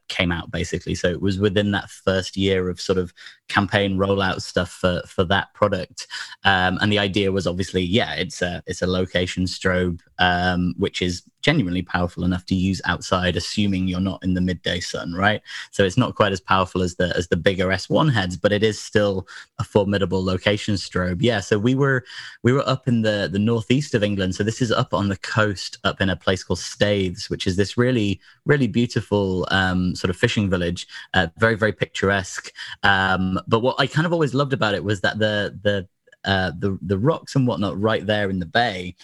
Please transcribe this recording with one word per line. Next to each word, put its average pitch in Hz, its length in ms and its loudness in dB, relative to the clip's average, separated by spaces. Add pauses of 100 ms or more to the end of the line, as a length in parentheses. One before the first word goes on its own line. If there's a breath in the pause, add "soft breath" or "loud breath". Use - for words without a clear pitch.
came 90 240 0
out, 82 180 -6
basically. 85 440 -4
So 92 140 0
it 85 140 -4
was 95 160 0
within 101 320 2
that 98 180 -2
first - 480 -2
year 95 320 2
of 87 120 -6
sort 92 180 0
of 87 140 -2 (360 loud breath)
campaign 101 500 2
rollout 98 440 0
stuff - 280 -2
for, 90 360 -2
for - 180 -2
that 92 300 -2
product. 98 520 -2 (380 loud breath)
Um, 92 360 4
and 104 120 2
the 104 60 4
idea 101 340 2
was 95 140 0
obviously, 92 360 -2
yeah, 90 320 0
it's 85 280 -6
a, 87 240 -4
it's - 160 -6
a 90 40 0
location 90 580 0
strobe, 90 560 -2 (180)
um, 90 580 2
which 95 260 -2
is 87 200 -2 (200)
genuinely 92 400 0
powerful 87 400 -6
enough 90 240 0
to - 80 0
use 92 300 0
outside, 90 500 0
assuming 95 540 0
you're 90 100 -2
not 92 240 -2
in 92 120 0
the 90 60 0
midday 90 380 -2
sun, - 360 -8
right? 98 260 2 (300 loud breath)
So - 140 2
it's 92 120 0
not 113 180 2
quite 104 180 2
as 95 80 -2
powerful 92 420 0
as 90 140 -4
the, 87 200 0
as 90 120 -2
the 95 80 0
bigger 92 360 2
S 92 160 -4
one 123 200 2
heads, 92 280 0
but 101 160 2
it 104 100 0
is 110 180 2
still 101 460 0 (320 loud breath)
a - 60 -4
formidable 98 600 2
location 101 500 0
strobe. 90 480 -2
Yeah, 113 180 4
so 104 180 0
we 120 160 2
were, 135 300 0 (380 loud breath)
we 120 100 4
were 139 160 0
up 131 180 0
in 117 160 2
the, 104 300 0
the 101 60 0
northeast 117 560 2
of 104 100 2
England. 98 300 0
So 104 100 -2
this 113 160 -2
is 117 100 0
up - 220 0
on 98 160 0
the 95 80 -2
coast, - 640 -2
up - 180 -2
in 95 100 2
a 90 60 -2
place 95 280 -2
called 90 160 -2
Staithes, 98 720 -2
which - 160 -4
is 92 100 0
this 98 200 0
really, 120 440 0 (240 soft breath)
really 143 240 2
beautiful, 101 840 0
um, 92 460 2
sort 92 140 -2
of 90 60 -4
fishing 110 320 0
village, 87 380 -2 (280 loud breath)
uh, 90 140 2 (100)
very, 113 180 4
very 104 160 2
picturesque. - 800 -2 (320 loud breath)
Um, 95 540 2 (100)
but 113 120 -8
what 123 180 0
I 139 80 2
kind 156 200 0
of 170 60 -2
always 151 220 0
loved 139 180 0
about 104 220 0
it 85 100 -4
was 101 160 -2
that - 180 -2
the, 104 440 -2
the, 101 260 -2 (380)
uh, 95 320 0
the, 98 240 -2
the 95 160 0
rocks 139 360 0
and 131 120 4
whatnot 95 340 -2
right 104 260 0
there 104 220 2
in 95 120 -2
the 85 60 -4
bay 92 580 -2